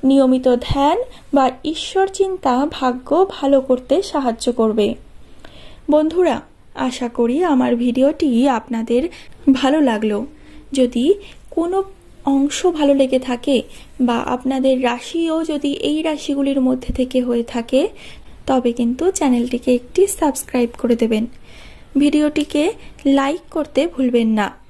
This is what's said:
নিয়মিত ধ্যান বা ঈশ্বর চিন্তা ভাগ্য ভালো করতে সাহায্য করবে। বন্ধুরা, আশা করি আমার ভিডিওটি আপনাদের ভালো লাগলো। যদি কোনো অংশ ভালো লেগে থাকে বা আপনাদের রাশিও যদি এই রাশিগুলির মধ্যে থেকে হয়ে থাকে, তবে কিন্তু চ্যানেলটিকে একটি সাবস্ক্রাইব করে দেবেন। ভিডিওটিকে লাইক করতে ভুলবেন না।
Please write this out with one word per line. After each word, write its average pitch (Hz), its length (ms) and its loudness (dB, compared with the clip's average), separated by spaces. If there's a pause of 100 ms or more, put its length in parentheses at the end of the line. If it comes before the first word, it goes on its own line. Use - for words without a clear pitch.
নিয়মিত 262 440 4 (140)
ধ্যান 285 360 2 (360)
বা 277 120 4 (180)
ঈশ্বর 330 440 -2
চিন্তা 381 460 -2 (180)
ভাগ্য 254 380 -4 (200)
ভালো 277 320 2
করতে 254 400 0
সাহায্য 262 500 -4
করবে। 220 360 0 (1040)
বন্ধুরা, 311 440 2 (400)
আশা 254 340 -4
করি 240 340 -2
আমার 254 320 2
ভিডিওটি 254 540 0 (180)
আপনাদের 233 540 -2 (500)
ভালো 269 300 2
লাগলো। 220 360 0 (540)
যদি 247 340 2 (440)
কোনো 339 280 -2 (480)
অংশ 277 420 0
ভালো 302 260 2
লেগে 262 260 2
থাকে 254 380 -2 (440)
বা 240 240 2
আপনাদের 262 580 0
রাশিও 320 600 -2
যদি 294 280 -2 (100)
এই 302 200 -2
রাশিগুলির 277 600 -2
মধ্যে 254 320 -2
থেকে 254 280 -2
হয়ে 240 320 -2
থাকে, 247 280 0 (640)
তবে 247 280 0
কিন্তু 240 380 -2
চ্যানেলটিকে 247 640 0
একটি 247 320 0
সাবস্ক্রাইব 254 720 -2
করে 240 180 2
দেবেন। 226 280 0 (760)
ভিডিওটিকে 294 680 2 (420)
লাইক 277 460 2
করতে 294 360 -2
ভুলবেন 247 420 0
না। 214 180 0 (220)